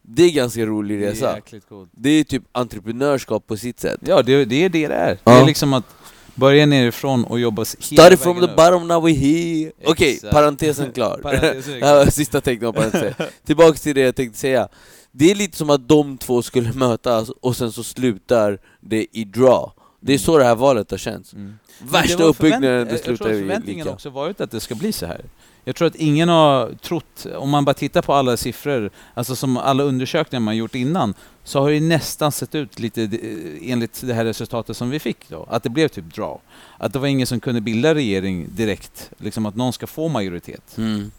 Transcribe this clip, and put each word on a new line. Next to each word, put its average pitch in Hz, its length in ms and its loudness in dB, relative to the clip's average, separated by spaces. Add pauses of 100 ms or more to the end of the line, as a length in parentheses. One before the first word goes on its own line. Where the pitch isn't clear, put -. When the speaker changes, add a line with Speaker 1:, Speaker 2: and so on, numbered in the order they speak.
Speaker 1:
Det 117 220 0
är 175 80 6
ganska 117 340 -2
rolig 104 340 -4
Speaker 2:
Det 101 60 -2
är 101 60 -2
Speaker 1:
resa. 110 240 -4
Speaker 2:
jäkligt 107 340 -20
coolt. 95 240 -20
Speaker 1:
Det 127 160 -4
är 151 140 4
typ 131 280 -6
entreprenörskap 117 960 -4
på 110 100 -6
sitt 117 220 -12
sätt. - 260 -6
Speaker 2:
Ja, 165 160 4
det, 131 240 2
det 113 180 -4
är 202 60 0
det 160 180 -2
det 67 80 -4
är. 120 280 -2
Speaker 1:
Ja. 113 80 6
Speaker 2:
Det 123 100 12
är 135 40 6
liksom 147 280 0
att 127 100 0 (520)
börja 139 300 6
nerifrån 131 580 0
och 120 160 -4
jobba 113 220 -2
s-, - 180 -8
hela 151 240 4
Speaker 1:
Started 180 160 10
from 175 160 0
Speaker 2:
vägen 175 120 2
Speaker 1:
the - 40 -6
Speaker 2:
upp. 104 60 0
Speaker 1:
bottom, 170 300 4
now 165 200 2
we're 160 80 4
here. 156 560 0 (140)
Okej, 160 280 2
Speaker 2:
Exakt. 104 200 -6
Speaker 1:
parentesen 147 580 2
klar. 117 280 -4
Speaker 2:
<laughs> - 40 -16
Parentesen 143 500 -2
är 127 40 -10
Speaker 1:
<laughs> - 20 -12
Ja, 143 220 6
Speaker 2:
klar. 143 40 8
Speaker 1:
sista 143 360 0
tecknet 117 340 -2
på 113 60 0
parentesen. 110 320 -2 (220)
Speaker 2:
<laughs> - 100 -20
Speaker 1:
Tillbaks 156 360 6
till 147 140 -4
det 135 60 4
jag 127 140 2
tänkte 117 240 -8
säga. 127 280 0 (440)
Det 151 200 4
är 208 40 2
lite 202 220 -6
som 151 120 -2
att 135 180 2
de 143 300 4
två 120 240 0
skulle 120 320 -2
mötas 120 560 0
och 127 260 -4
sen 120 160 -6
så 117 120 -12
slutar 107 760 0 (220)
det 110 300 -4
i 110 120 -8
draw. 104 480 2 (300)
Det 127 120 -2
är - 40 4
Speaker 2:
Mm. - 80 0
Speaker 1:
så 165 120 4
det 135 60 6
här 120 120 4
valet 120 360 0
har 98 60 -6
känts. 92 360 -12
Speaker 2:
Mm. 101 200 -16 (260)
Men 127 100 -20
Speaker 1:
Värsta 175 280 0
Speaker 2:
det 165 60 2
var 165 60 6
Speaker 1:
uppbyggnaden, 160 320 2 (260)
Speaker 2:
förvänt-, - 20 -10
Speaker 1:
det - 60 -4
Speaker 2:
jag - 80 -8
tror 123 120 -4
Speaker 1:
slutar 110 180 -4
ju 104 80 -2
Speaker 2:
förväntningen 180 440 -6
Speaker 1:
lika. - 80 -6
Speaker 2:
också - 160 -16
varit 143 320 -8
att - 100 -8
det 113 80 -8
ska - 160 -10
bli 190 160 -4
så 87 140 -8
här. - 160 -12 (420)
Jag 127 120 -8
tror 170 120 0
att - 80 -2
ingen 156 340 0
har 143 420 4 (100)
trott, - 440 -10 (100)
om 135 140 -6
man 143 160 2
bara 139 80 2
tittar 151 280 -2
på 151 120 -2
alla 127 240 2
siffror, 120 520 -6 (240)
alltså 123 220 -8
som 127 220 -2
alla 139 260 0
undersökningar 135 580 -4
man 110 160 -2
gjort 113 180 -6
innan, 131 380 -2 (300)
så - 160 -2
har 143 120 2
det 151 80 0
nästan 156 520 -2
sett - 240 -10
ut 143 240 -8
lite, 113 240 -6
eh, 104 680 -8
enligt 117 360 -6
det 120 60 -4
här 113 120 0
resultatet 113 520 -8
som 120 120 -6
vi 147 100 -6
fick - 300 -10
då, - 200 -14
att 117 140 -4
det 127 60 -4
blev 147 180 0
typ 82 280 -10
draw. 92 240 -10 (380)
Att 101 160 -6
det 139 60 -4
var 139 80 -2
ingen 131 200 0
som 123 120 -4
kunde 120 220 -4
bilda 120 340 0
regering 95 600 -2
direkt, - 600 -6
liksom 107 280 -8
att 101 100 -8
någon 123 180 -4
ska - 140 -12
få 160 200 -8
majoritet. 95 720 -8
Speaker 1:
Mm. 107 420 -6